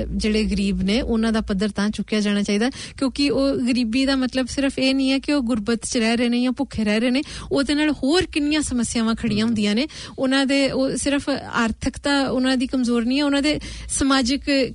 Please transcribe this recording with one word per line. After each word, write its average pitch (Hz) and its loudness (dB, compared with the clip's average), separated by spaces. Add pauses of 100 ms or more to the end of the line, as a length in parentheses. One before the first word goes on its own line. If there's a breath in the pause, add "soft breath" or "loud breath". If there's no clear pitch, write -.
(160)
ਜਿਹੜੇ 214 0
ਗਰੀਬ 196 0
ਨੇ, 202 2
ਉਹਨਾਂ 226 0
ਦਾ 220 0
ਪੱਧਰ 208 -2
ਤਾਂ 202 -2
ਚੁੱਕਿਆ 214 -2
ਜਾਣਾ 202 0
ਚਾਹੀਦਾ, 208 0
ਕਿਉਂਕਿ 277 -2
ਉਹ 269 2
ਗਰੀਬੀ 254 0
ਦਾ 269 2
ਮਤਲਬ 254 -2
ਸਿਰਫ 269 -2
ਇਹ 262 2
ਨਹੀਂ 269 2
ਹੈ 269 2
ਕਿ 294 -2
ਉਹ 285 2
ਗੁਰਬਤ 233 -2
'ਚ - -2
ਰਹਿ 226 2
ਰਹੇ 240 2
ਨੇ 240 0
ਜਾਂ 254 2
ਭੁੱਖੇ 233 -4
ਰਹਿ 208 2
ਰਹੇ 247 2
ਨੇ। 269 0 (300 loud breath)
ਉਹਦੇ 277 2
ਨਾਲ 302 2
ਹੋਰ 320 2
ਕਿੰਨੀਆਂ 302 0
ਸਮੱਸਿਆਵਾਂ 226 0
ਖੜੀਆਂ 220 0
ਹੁੰਦੀਆਂ 208 2
ਨੇ। 285 0 (320 loud breath)
ਉਹਨਾਂ 269 2
ਦੇ, 277 2
ਉਹ 269 0
ਸਿਰਫ 277 -2
ਆਰਥਿਕਤਾ 262 -2
ਉਹਨਾਂ 254 0
ਦੀ 254 0
ਕਮਜ਼ੋਰ 240 0
ਨਹੀਂ 262 0
ਹੈ, 294 2
ਉਹਨਾਂ 285 2
ਦੇ 302 0 (300 loud breath)
ਸਮਾਜਿਕ 269 2 (340)